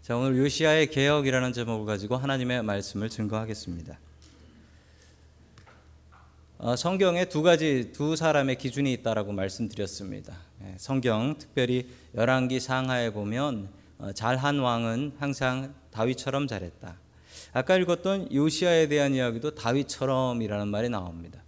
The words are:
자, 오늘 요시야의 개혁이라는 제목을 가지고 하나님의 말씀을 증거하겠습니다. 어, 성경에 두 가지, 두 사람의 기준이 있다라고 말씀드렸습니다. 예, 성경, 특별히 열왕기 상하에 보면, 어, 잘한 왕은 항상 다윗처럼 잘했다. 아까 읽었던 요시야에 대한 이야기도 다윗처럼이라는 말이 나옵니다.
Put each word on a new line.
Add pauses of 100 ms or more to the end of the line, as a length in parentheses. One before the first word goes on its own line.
자,
오늘
요시야의
개혁이라는
제목을
가지고
하나님의
말씀을
증거하겠습니다. (2500)
어,
성경에
두
가지,
두
사람의
기준이
있다라고
말씀드렸습니다. (260)
예,
성경,
특별히 (260)
열왕기
상하에
보면, (260)
어,
잘한
왕은
항상 (180)
다윗처럼
잘했다. (560)
아까
읽었던
요시야에
대한
이야기도
다윗처럼이라는
말이
나옵니다.